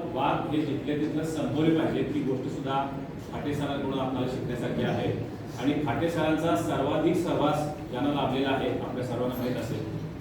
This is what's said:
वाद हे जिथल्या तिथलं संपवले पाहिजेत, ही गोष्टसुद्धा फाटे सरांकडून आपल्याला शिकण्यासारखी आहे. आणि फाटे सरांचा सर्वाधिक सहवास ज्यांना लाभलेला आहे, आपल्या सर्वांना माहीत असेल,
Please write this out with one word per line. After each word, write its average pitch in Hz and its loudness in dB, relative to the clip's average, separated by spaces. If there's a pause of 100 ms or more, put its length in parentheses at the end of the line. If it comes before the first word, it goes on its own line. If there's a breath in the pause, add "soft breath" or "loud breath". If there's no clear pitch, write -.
(140)
वाद 131 0
हे 147 2
जिथल्या 143 -2
तिथलं 147 0
संपवले 156 2
पाहिजेत, 135 0
ही 143 0
गोष्टसुद्धा 135 -2 (280)
फाटे 143 -2
सरांकडून 135 -2
आपल्याला 131 0
शिकण्यासारखी 123 -2
आहे. - 0 (240)
आणि 139 2 (120)
फाटे 165 2
सरांचा 156 2
सर्वाधिक 151 2
सहवास 147 2
ज्यांना 135 0
लाभलेला 135 2
आहे, 131 0
आपल्या - -4
सर्वांना 127 -2
माहीत - 0
असेल, - -4 (220)